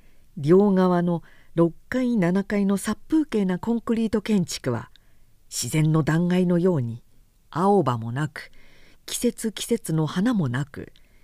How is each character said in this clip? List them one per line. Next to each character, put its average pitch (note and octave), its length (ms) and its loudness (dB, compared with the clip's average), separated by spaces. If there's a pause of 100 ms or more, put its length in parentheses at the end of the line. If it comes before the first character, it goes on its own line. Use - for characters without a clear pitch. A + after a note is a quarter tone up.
(360)
両 F#3+ 360 4
側 F3+ 300 4
の F3 220 -2 (320)
六 E3 180 4 (160)
階、 B3 280 0
七 F#3 260 2
階 G3+ 220 -2
の G3 120 0
殺 G#3+ 220 -4 (100)
風 D#4 160 2
景 G#3 200 -2
な F3+ 140 -2
コ A3+ 140 -2
ン A#3 80 -2
ク A#3 140 -2
リ A3 120 0
ー - 20 -2
ト G#3+ 120 -2
建 G3+ 220 0
築 - 280 -6
は、 - 180 -6 (640)
自 - 180 -8
然 D#3 220 2
の D#3+ 100 4
断 D#3+ 260 0
崖 F3+ 180 2
の F3 120 2
よ F3 180 2
う C3+ 60 -2
に、 A#2 220 -8 (480)
青 F#3+ 320 2
葉 B2+ 140 0
も A2+ 140 -8
な C#3+ 160 -4
く、 - 240 -14 (540)
季 - 120 -8
節 A3+ 340 -4
季 - 140 -10
節 - 280 -4
の D#3 140 0
花 G3+ 260 0
も E3 160 0
な C3 160 -4
く、 - 260 -16 (320)